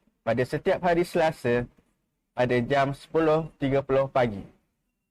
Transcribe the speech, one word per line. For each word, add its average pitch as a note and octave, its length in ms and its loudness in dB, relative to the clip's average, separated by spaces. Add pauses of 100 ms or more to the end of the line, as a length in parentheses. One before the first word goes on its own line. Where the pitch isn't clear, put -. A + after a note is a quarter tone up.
(240)
pada A#2 160 0
setiap D3 400 -2
hari F3 240 2
Selasa B2+ 640 -2 (640)
pada B2 320 0
jam C#3 320 0
sepuluh D#3+ 480 0 (160)
tiga C#3 240 0
puluh C3+ 240 0
pagi. A#2+ 320 0 (720)